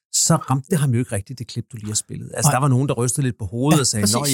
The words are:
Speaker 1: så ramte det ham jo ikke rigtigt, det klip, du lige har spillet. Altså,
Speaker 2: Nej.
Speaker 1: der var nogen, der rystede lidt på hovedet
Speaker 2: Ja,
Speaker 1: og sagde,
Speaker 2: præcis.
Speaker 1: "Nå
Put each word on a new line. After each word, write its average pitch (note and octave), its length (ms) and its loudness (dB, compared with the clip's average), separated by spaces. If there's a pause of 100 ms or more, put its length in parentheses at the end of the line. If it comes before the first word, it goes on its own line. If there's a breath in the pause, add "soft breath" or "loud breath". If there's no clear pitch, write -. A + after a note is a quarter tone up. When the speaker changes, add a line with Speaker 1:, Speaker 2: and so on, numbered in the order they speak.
(120)
Speaker 1:
så - 240 2
ramte - 340 -2
det F#3 80 2
ham C#3 120 2
jo A#2 80 2
ikke B2 140 -2
rigtigt, A2 260 -6
det A2+ 80 -10
klip, - 260 -8
du - 40 -14
lige G#2 120 -12
har G#2+ 60 -6
spillet. - 400 -8
Altså, C3 140 2
Speaker 2:
Nej. C#3+ 60 4
Speaker 1:
der B2+ 60 2
var C#3+ 80 2
nogen, C3 200 4
der C#3 60 0
rystede B2+ 320 -2
lidt B2 120 -4
på A2+ 60 -8
hovedet B2+ 320 2
Speaker 2:
Ja, D3 40 4
Speaker 1:
og A#2+ 60 0
sagde, G#2+ 160 -2
Speaker 2:
præcis. G#2 120 2
Speaker 1:
"Nå C3+ 200 -2